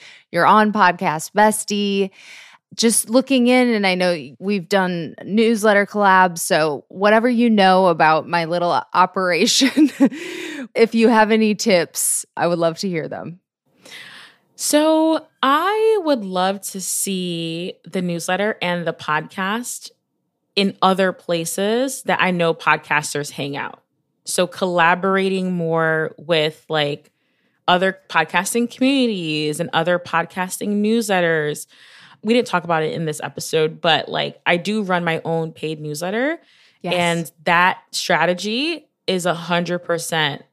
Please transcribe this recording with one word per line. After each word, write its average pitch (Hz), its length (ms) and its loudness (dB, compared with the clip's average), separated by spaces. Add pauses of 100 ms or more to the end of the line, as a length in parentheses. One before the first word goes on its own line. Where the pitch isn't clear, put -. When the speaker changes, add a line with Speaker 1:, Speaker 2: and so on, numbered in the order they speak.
(340)
Speaker 1:
You're 170 120 2
on 214 280 4
podcast 180 580 0
Bestie. 202 760 0 (680)
Just 226 340 0
looking 247 380 2
in, 247 220 4
and 208 180 0
I 185 80 2
know 175 420 -2
we've 190 300 -4
done 185 560 0
newsletter 208 640 2
collabs, 185 540 4
so 156 500 0
whatever 214 400 2
you 240 200 2
know 190 380 6
about 160 400 2
my 170 160 0
little 170 380 0 (120)
operation, 190 1040 2
<laughs> - 20 -18 (760)
if 226 180 2
you 226 140 4
have 220 240 4
any 220 240 2
tips, - 680 0 (100)
I 156 120 0
would 175 120 0
love 165 200 -2
to 202 100 -6
hear 156 180 -6
them. 113 320 -12 (1160)
Speaker 2:
So 311 680 2 (180)
I 415 600 2
would 285 200 0
love 190 380 -2 (100)
to 196 100 -10
see 175 920 -6 (100)
the 185 180 -6
newsletter 185 600 -4
and 175 260 -4
the 165 60 -4
podcast 190 1000 -6 (640)
in 196 260 0
other 185 300 2
places 196 920 -4
that - 180 -2
I 185 100 2
know 170 220 0
podcasters 151 800 -2
hang 143 260 -8
out. - 260 -12 (400)
So - 240 -2
collaborating 185 1080 0
more 160 640 -2
with, 156 520 -2
like, 151 420 -4 (560)
other 185 320 2 (100)
podcasting 190 640 0
communities 175 840 0
and 165 140 -4
other 170 260 2
podcasting 185 840 -4
newsletters. 180 840 0 (560)
We 214 100 2
didn't 240 140 2
talk 175 160 -2
about 165 200 0
it 156 100 -4
in 165 120 -4
this 151 160 -6
episode, 160 600 -4
but, 156 260 0
like, 147 380 -6
I 175 120 2
do 208 260 -2
run 180 200 -2
my 165 220 -2
own 165 260 -4
paid 156 300 -8
newsletter. 190 580 -4 (420)
Speaker 1:
Yes. 175 120 -4
Speaker 2:
And 170 380 0 (120)
that 180 360 2 (120)
strategy 202 960 -2 (180)
is 185 200 -4
a 175 80 0
hundred 175 460 -4
percent 160 720 -4